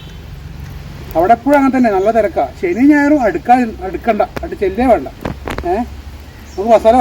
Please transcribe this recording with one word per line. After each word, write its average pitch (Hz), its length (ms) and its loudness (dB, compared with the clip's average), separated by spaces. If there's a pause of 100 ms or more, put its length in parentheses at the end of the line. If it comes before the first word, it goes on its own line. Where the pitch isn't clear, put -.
(1160)
അവിടെ 226 200 4
എപ്പോഴും 285 200 2
അങ്ങനെ 269 180 2
തന്നെ, 247 220 2
നല്ല 196 180 0
തിരക്കാ. 196 300 0 (160)
ശനി 190 220 0 (100)
ഞായറും 285 340 4
അടുക്കാൻ, 190 320 2 (280)
അടുക്കണ്ട, 214 340 -2 (220)
അടുത്ത് - 200 -10
ചെല്ലേ 196 300 0
വേണ്ട. 139 140 -2 (640)
ഏ, 370 40 0 (760)
നമുക്ക് 202 200 -4
മസാല 214 280 6